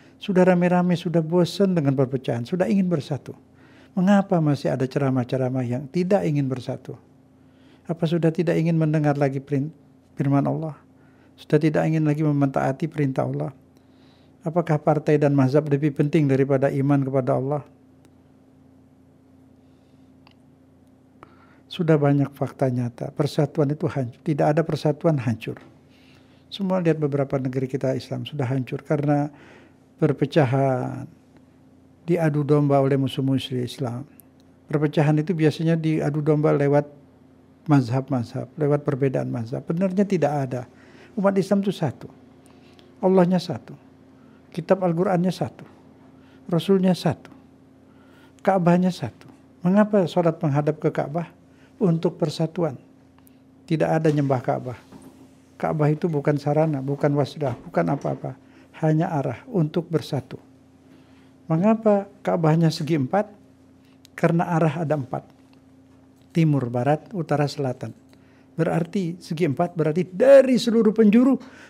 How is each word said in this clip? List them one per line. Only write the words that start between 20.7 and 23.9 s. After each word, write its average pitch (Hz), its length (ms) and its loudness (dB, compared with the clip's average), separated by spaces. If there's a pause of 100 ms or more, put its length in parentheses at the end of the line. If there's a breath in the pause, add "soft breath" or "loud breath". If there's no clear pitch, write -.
Sudah 160 320 0
banyak 143 320 2
fakta 131 400 -4
nyata, 123 400 -6
persatuan 143 640 -2
itu - 160 -12